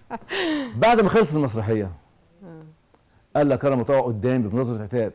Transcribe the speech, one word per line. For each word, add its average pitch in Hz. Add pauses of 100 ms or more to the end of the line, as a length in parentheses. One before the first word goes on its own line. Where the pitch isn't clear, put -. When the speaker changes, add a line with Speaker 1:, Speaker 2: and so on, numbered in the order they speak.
(400)
Speaker 1:
<laughs> 285
Speaker 2:
بعد 226
ما 190
خلصت 170
المسرحيه 107 (520)
Speaker 1:
مم. 165 (720)
Speaker 2:
قال 147
لك 131
كرم 139
مطاوع 135
قدامي 123
بمنظره 117
عتاب: 107